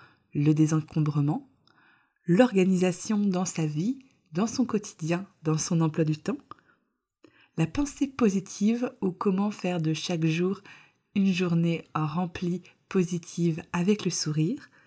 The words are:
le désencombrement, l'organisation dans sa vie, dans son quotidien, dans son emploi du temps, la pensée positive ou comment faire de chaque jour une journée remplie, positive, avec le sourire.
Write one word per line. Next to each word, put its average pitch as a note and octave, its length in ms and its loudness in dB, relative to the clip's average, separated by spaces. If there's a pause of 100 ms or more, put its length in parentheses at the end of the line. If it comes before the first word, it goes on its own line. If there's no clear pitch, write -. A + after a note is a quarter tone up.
(320)
le D3+ 200 4
désencombrement, D3+ 1000 0 (720)
l'organisation F#3 960 4
dans F#3 280 0
sa D#3+ 200 -2
vie, E3+ 320 -2 (320)
dans F3+ 160 -2
son A#3 180 -2
quotidien, F3+ 640 -4 (160)
dans D#3 160 0
son E3 220 0
emploi D#3+ 240 2
du D3+ 120 0
temps, A3+ 220 -6 (1160)
la D#3+ 100 0
pensée C#4+ 400 -2
positive A3+ 960 0
ou F#3+ 100 -2
comment G3 400 0
faire F3+ 320 -4
de D#3 100 0
chaque D#3+ 320 -4
jour F3 380 0 (520)
une G3 180 4
journée E3+ 520 0 (120)
remplie, F3 680 -4 (260)
positive, E3+ 840 0
avec F#3+ 320 2
le F3 60 0
sourire. D#3 580 -2 (180)